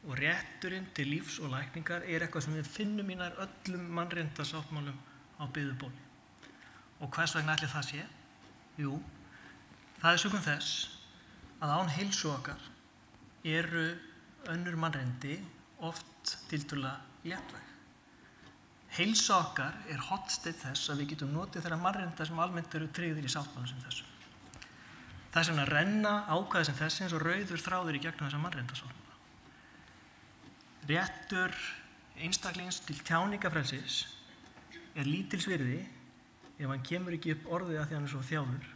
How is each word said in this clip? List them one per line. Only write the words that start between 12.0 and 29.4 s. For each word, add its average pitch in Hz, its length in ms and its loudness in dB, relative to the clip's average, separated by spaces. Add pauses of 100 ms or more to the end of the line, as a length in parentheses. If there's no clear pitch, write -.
okkar 135 380 -4 (760)
eru 165 440 2 (680)
önnur 175 260 0
mannréttindi 143 640 0 (420)
oft - 540 -4 (140)
tiltölulega 139 500 -2 (260)
léttvæg. - 380 -6 (1300)
Heilsa 202 440 8
okkar 143 320 0 (160)
er 147 160 -2
hornsteinn - 560 -2
þess - 300 0
að 143 100 2
við 143 120 0
getum 143 200 0
notið 170 320 -2
þeirra 165 160 0
mannréttinda 175 460 2
sem 165 160 -2
almennt 170 340 0
eru 156 160 0
tryggðir 156 320 0
í 123 80 0
sáttmálum 143 380 -4
sem 127 100 -8
þessum. - 320 -8 (1200)
Þess 165 160 8
vegna 147 180 4
renna 202 460 6 (160)
ákvæði 175 400 4
sem 127 80 -2
þessi 156 260 2
eins 170 140 0
og 156 80 2
rauður 180 400 0
þráður 180 320 2
í 139 80 -2
gegnum 156 220 -2
þessa 147 160 0
mannréttindasáttmála. - 720 -6 (1700)